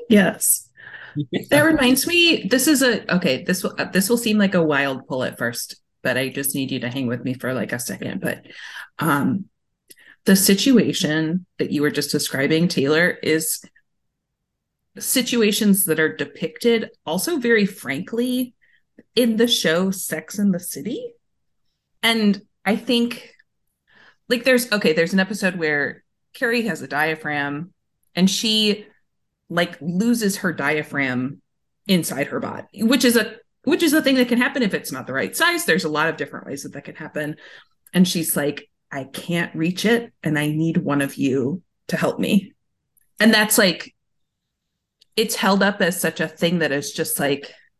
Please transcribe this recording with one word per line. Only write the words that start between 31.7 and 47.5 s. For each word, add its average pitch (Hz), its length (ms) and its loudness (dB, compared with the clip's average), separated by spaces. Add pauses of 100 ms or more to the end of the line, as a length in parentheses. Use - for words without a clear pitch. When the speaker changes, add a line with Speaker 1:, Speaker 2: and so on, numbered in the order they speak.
Speaker 1:
inside 160 400 0
her - 120 -6
body, - 440 -10
which 247 220 4
is 233 100 4
a, 214 200 0 (280)
which 339 180 0
is 311 120 2
a 311 80 4
thing 269 140 2
that 247 120 4
can 240 100 0
happen 269 240 0
if 202 120 -2
it's - 180 -6
not 131 160 -10
the 127 60 -8
right 135 220 -4
size. 339 300 0
There's 175 200 2
a 156 40 -2
lot 151 200 0
of 151 80 -6
different - 280 -10
ways 139 180 -10
that - 100 -14
that 139 100 -14
can 151 120 -16
happen. 151 420 -8 (560)
And 180 140 6
she's - 280 -2
like, 143 340 -4 (220)
"I 139 140 -8
can't - 500 -4
reach 175 300 -2
it, 233 360 0
and 151 160 0
I 151 100 0
need 160 300 0
one 143 240 0
of 139 140 -4
you 139 480 -2 (240)
to 170 100 -4
help - 220 -2
me." - 340 0 (640)
And 220 140 6
that's, 214 240 2
like, 190 380 2 (1200)
it's 220 200 -2
held 196 280 2
up 202 180 0
as 180 180 0
such 165 200 -4
a 160 80 -2
thing 170 320 0
that 151 120 0
is 139 220 -4
just, - 260 -6
like, 143 320 -2 (280)